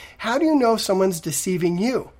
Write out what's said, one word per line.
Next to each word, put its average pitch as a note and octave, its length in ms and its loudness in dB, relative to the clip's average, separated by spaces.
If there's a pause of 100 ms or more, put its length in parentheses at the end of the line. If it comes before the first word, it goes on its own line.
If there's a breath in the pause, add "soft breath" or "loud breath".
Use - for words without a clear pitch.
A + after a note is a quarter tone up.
(180 loud breath)
How A#3 200 -2
do D#4+ 80 2
you D#4 100 4
know A#3 200 4
someone's F#3+ 460 0
deceiving F3 560 -2
you? G#3 320 -2 (100)